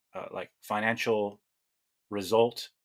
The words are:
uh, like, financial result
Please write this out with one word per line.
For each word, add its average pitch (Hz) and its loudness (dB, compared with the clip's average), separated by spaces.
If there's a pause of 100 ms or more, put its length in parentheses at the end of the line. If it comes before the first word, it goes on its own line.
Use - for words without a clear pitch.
(140)
uh, 95 -8
like, - -10 (100)
financial 107 0 (720)
result 104 2 (160)